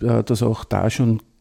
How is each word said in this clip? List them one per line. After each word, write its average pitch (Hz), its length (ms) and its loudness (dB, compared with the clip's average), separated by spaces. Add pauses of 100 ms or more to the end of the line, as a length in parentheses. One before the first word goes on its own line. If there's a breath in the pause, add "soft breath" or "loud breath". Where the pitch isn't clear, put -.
äh, 117 220 2
dass 117 180 0
auch 110 220 -2
da 101 260 0
schon 113 320 0 (180)